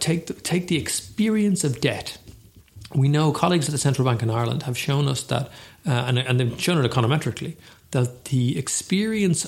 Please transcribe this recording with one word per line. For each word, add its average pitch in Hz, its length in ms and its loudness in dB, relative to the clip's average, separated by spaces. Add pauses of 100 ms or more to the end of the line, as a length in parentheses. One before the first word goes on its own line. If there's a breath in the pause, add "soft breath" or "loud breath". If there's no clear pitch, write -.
take 170 180 0
the, - 80 -6
take 180 340 -4
the 170 80 2
experience 208 880 0
of 131 160 -2
debt. - 380 -2 (760)
We 135 140 4
know 151 240 4
colleagues 170 360 2
at 147 40 -2
the 143 60 0 (100)
Central 131 200 2
Bank 113 140 2
in 113 80 0
Ireland 117 340 -2
have 123 120 -6
shown 139 320 0
us 135 160 -2
that, 127 220 -2 (400 loud breath)
uh, 160 40 0 (180)
and, 127 100 2
and 127 220 0
they've 117 200 -2
shown 170 220 2
it 120 80 2
econometrically, 127 640 0 (360 loud breath)
that 127 340 -2
the 131 320 0
experience 196 880 -2